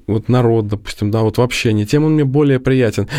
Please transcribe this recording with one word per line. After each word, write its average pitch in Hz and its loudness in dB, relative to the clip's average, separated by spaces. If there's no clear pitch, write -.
вот 104 -4
народ, 113 2
допустим, 104 -6
да, 113 0
вот 110 0
в - 2
общении, 110 0
тем 147 0
он 156 2
мне 151 2
более 139 2
приятен. 123 0